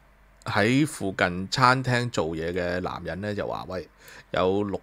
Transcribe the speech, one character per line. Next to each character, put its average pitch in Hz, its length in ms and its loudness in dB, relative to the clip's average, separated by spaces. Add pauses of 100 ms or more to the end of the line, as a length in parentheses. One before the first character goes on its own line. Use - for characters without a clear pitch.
(440)
喺 117 420 2
附 98 300 -6
近 92 340 0
餐 127 320 4
廳 123 280 0
做 - 180 0
嘢 82 240 -4
嘅 90 280 -2
男 90 220 -6
人 87 200 -8
呢， 104 120 -4
就 92 120 -4
話： 57 220 -6
「喂， 92 200 -8 (420)
有 95 340 2
六 98 180 -4